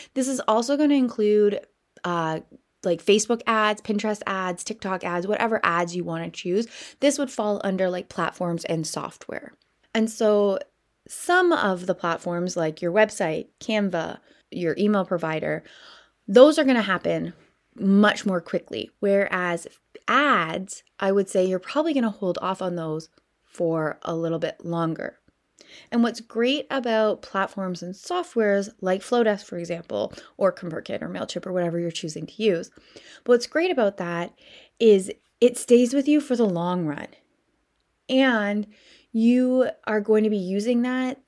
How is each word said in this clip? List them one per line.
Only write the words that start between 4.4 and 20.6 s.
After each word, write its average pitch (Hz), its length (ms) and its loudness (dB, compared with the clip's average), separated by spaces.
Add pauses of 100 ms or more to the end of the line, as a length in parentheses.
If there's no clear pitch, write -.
TikTok 190 400 -6
ads, 175 240 -4
whatever 220 360 0
ads 175 320 0
you 175 100 -6
wanna 165 260 -8
choose. 185 340 -2 (360)
This 277 180 2
would 277 100 -4
fall 208 340 -4
under, 190 260 -2
like, 180 180 -6
platforms 170 580 -4
and 165 220 -4
software. - 640 -12 (400)
And 226 160 0
so 208 500 2 (480)
some 359 440 2
of 185 360 -2
the 185 60 0
platforms, 175 640 -4
like 160 260 -4
your 170 120 -2
website, 202 540 0 (120)
Canva, 185 600 -2 (300)
your 170 280 -4
email 208 260 2
provider, 160 580 -4 (640)
those 262 320 8
are 311 60 4
gonna 262 180 2
happen 170 520 -2 (420)
much 196 500 4
more 185 140 -2
quickly. - 500 -6 (100)
Whereas 185 680 0 (400)
ads, 190 760 0 (160)